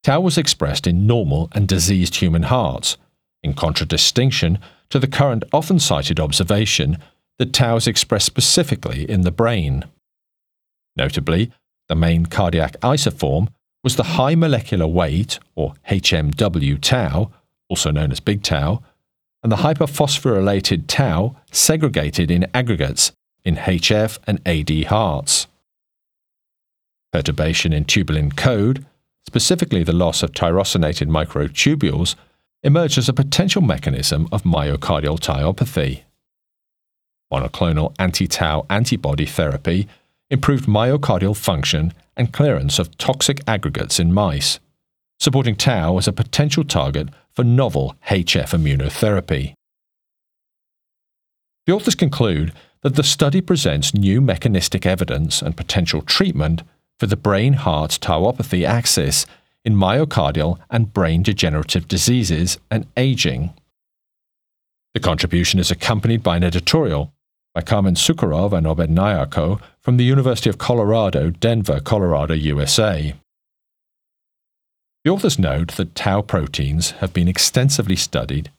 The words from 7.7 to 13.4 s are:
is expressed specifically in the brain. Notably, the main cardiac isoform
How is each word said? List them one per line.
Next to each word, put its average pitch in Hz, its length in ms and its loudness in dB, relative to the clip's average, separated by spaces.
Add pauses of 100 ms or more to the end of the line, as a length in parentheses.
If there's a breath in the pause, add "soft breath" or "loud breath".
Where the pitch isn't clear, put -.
is 113 100 0
expressed 107 400 0
specifically - 840 -2
in 95 120 2
the 87 80 2
brain. 87 540 0 (1120)
Notably, 80 540 -2 (380 soft breath)
the 80 80 0
main 82 300 2
cardiac 85 540 -2
isoform 107 680 0 (340)